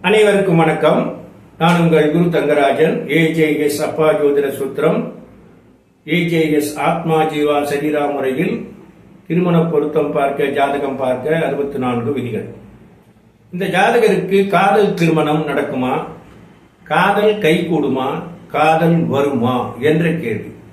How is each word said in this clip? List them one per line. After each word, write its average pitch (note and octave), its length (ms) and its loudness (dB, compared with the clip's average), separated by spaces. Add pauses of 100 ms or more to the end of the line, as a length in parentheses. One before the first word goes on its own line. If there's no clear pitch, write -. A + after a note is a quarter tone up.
அனைவருக்கும் G3+ 560 4
வணக்கம். - 600 2 (400)
நான் E3+ 240 2
உங்கள் D3+ 300 4
குரு E3+ 120 2
தங்கராஜன். C#3+ 880 0
ஏ D#3+ 200 2
ஜே D3+ 280 0
எஸ் D3 220 -2
அப்பா D#3 300 0
ஜோதிட C#3+ 400 2
சூத்திரம், D3 600 -2 (960)
ஏ E3 180 0
ஜே D#3+ 260 0
எஸ் D3 260 -2
ஆத்மா D#3+ 460 0
ஜீவா D3 400 0
சரீரா D3 480 -2
முறையில் C#3 560 -4 (600)
திருமண E3+ 320 2
பொருத்தம் D3 520 0
பார்க்க, C#3+ 340 0
ஜாதகம் C#3 520 -2
பார்க்க C3+ 480 -2
அறுபத்தி C#3 320 -4
நான்கு A#2+ 360 -2
விதிகள். G#2+ 360 -6 (1000)
இந்த F3+ 140 -6
ஜாதகருக்கு G3 840 2
காதல் G3 460 2
திருமணம் D#3 540 0
நடக்குமா, C3 560 -4 (800)
காதல் G3+ 540 0
கைகூடுமா, D#3 840 -2 (240)
காதல் D#3+ 580 2
வருமா B2 720 -2
என்ற D#3+ 320 0
கேள்வி. A#2 400 -6 (220)